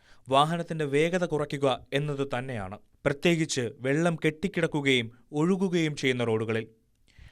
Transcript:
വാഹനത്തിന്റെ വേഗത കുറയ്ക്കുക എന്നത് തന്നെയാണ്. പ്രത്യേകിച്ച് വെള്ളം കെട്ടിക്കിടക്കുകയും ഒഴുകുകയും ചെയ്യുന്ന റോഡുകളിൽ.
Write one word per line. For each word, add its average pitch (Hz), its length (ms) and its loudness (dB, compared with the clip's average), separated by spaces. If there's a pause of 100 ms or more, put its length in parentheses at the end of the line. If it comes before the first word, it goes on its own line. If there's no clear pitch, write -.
(280)
വാഹനത്തിന്റെ 156 580 2
വേഗത 170 400 2
കുറയ്ക്കുക 147 420 -2 (260)
എന്നത് 139 340 -2
തന്നെയാണ്. 120 500 -8 (240)
പ്രത്യേകിച്ച് 147 640 2 (160)
വെള്ളം 156 360 2
കെട്ടിക്കിടക്കുകയും 151 960 0 (200)
ഒഴുകുകയും 170 640 0
ചെയ്യുന്ന 123 280 0
റോഡുകളിൽ. 110 440 -2 (640)